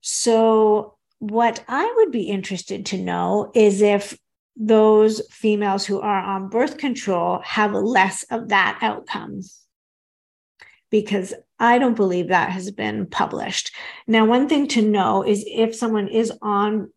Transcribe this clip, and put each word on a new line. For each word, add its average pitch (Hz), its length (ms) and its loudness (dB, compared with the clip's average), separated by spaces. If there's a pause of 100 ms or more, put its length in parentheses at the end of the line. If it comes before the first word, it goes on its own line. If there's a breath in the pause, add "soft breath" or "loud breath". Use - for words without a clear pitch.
So 220 960 2 (220)
what 226 480 -2
I 311 300 -2
would 415 140 4
be 233 120 -2
interested 196 640 -8
to 190 100 -6
know 180 580 -2
is 208 260 6
if 202 360 2 (380)
those 214 680 4 (100)
females 202 540 -2
who 196 160 -4
are 202 180 -2
on 190 300 -6
birth 269 280 -2
control 185 680 -2
have 208 300 -2
less 196 500 0
of - 260 -8
that 196 320 0
outcome, 208 600 -8 (1500 soft breath)
because 208 440 -2 (260)
I 233 180 6
don't 247 180 2
believe 180 320 0
that 180 240 2
has 185 200 -8
been 208 340 -6
published. - 680 -6 (340 loud breath)
Now, 220 180 4
one 247 220 2
thing 285 220 0
to 233 120 2
know 208 420 2
is 208 240 0
if 226 280 -2
someone 220 320 -2
is 226 240 -2 (100)
on 208 560 -2